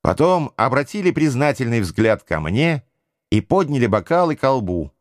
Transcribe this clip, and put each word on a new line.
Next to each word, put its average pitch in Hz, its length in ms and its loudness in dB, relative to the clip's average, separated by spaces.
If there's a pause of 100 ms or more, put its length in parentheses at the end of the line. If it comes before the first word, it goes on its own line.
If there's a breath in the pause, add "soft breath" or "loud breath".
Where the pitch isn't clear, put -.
Потом 156 540 2
обратили 143 540 0
признательный 135 680 0
взгляд 104 420 0
ко 78 180 -4
мне 131 440 -2 (460)
и 107 100 2
подняли 143 460 0
бокалы 156 500 0
ко 135 160 0
лбу 90 480 -4